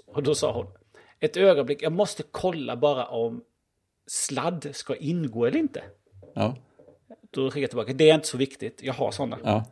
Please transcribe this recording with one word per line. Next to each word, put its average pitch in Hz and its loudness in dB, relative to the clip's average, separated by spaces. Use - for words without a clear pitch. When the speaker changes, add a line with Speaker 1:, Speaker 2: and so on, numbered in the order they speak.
Speaker 1:
och 143 -6
då 143 2
sa 139 0
hon, 113 -6
"Ett 156 -2
ögonblick, 180 6
jag 160 0
måste 180 -2
kolla 151 -4
bara 131 2
om 117 -4
sladd 147 -4
ska - -6
ingå 139 -2
eller 190 2
inte." - -2
Speaker 2:
Ja. 110 0
Speaker 1:
Då 131 -2
skickade 147 -6
jag 123 -2
tillbaka, 120 -4
"Det 156 8
är 160 10
inte 151 0
så 131 -6
viktigt, 127 -6
jag 139 -6
har 117 -2
såna. 117 -6
Speaker 2:
Ja. 110 2